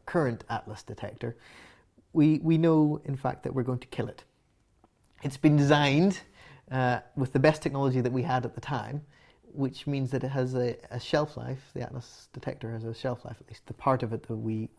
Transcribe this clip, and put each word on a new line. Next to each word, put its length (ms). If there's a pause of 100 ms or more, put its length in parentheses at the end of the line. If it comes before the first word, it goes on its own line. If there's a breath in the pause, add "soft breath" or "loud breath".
current 420
atlas 340
detector, 540 (800 soft breath)
we, 280
we 140
know, 480
in 120
fact, 260
that 100
we're 100
going 180
to 80
kill 200
it. 160 (960)
It's 140
been 200
designed, 640 (500 soft breath)
uh, 280 (160)
with 180
the 60
best 240
technology 380
that 120
we 100
had 220
at 100
the 60
time, 400 (520 soft breath)
which 340
means 240
that 140
it 40
has 260
a, 220 (140)
a 80
shelf 380
life, 380
the 80
atlas 500
detector 400
has 120
a 100
shelf 300
life, 160
at 80
least 180
the 80
part 280
of 100
it 120
that 120
we, 320 (100)